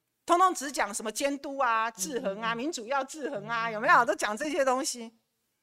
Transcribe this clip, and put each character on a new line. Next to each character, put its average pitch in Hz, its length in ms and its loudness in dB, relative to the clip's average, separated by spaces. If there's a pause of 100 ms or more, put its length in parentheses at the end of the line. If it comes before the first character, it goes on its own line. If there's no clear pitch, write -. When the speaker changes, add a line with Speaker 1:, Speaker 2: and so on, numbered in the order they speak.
(240)
Speaker 1:
通 339 140 4
通 370 160 6
只 285 160 -6
讲 220 240 -2
什 214 100 -6
么 226 60 -4
监 277 300 -2
督 277 180 -6
啊、 226 320 2
制 233 300 -6
衡 208 200 -4
啊、 226 120 -2
Speaker 2:
嗯， - 20 -2
嗯， - 0 -
嗯。 - 20 -2
Speaker 1:
民 269 140 -4
主 240 160 -8
要 269 160 0
制 269 280 -8
衡 208 180 -8
啊， 233 180 -2
Speaker 2:
嗯， - 20 -2
嗯， - 20 -2
嗯。 - 20 -4
Speaker 1:
有 214 80 -6
没 269 80 2
有？ 294 160 8
都 277 100 2
讲 220 220 -2
这 294 120 -4
些 285 160 2
东 262 200 2
西。 233 260 -6 (520)